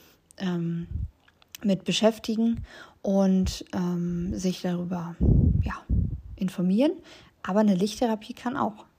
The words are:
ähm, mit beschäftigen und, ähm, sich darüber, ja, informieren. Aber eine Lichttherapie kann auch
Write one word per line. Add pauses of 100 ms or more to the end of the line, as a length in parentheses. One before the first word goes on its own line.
(380)
ähm, (760)
mit
beschäftigen (360)
und,
ähm,
sich
darüber, (460)
ja, (600)
informieren. (520)
Aber
eine
Lichttherapie
kann
auch (140)